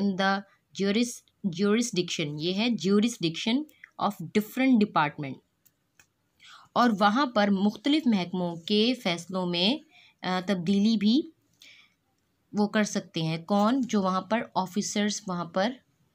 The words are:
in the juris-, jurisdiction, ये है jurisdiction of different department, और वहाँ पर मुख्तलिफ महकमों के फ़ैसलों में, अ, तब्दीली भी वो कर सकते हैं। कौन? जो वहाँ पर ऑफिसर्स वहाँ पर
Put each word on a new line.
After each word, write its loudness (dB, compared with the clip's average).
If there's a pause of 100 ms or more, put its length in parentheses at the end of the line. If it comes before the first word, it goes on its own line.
in 0
the 0 (400)
juris-, -2
jurisdiction, 0
ये -2
है -2
jurisdiction 0 (400)
of -2
different 0
department, -2 (1400)
और 4
वहाँ 2
पर 4
मुख्तलिफ 2
महकमों 0
के 0
फ़ैसलों -4
में, 0 (380)
अ, -2
तब्दीली 2
भी 2 (1200)
वो 2
कर 0
सकते -4
हैं। -4
कौन? 2
जो 0
वहाँ 0
पर -4
ऑफिसर्स -2
वहाँ -6
पर -2 (300)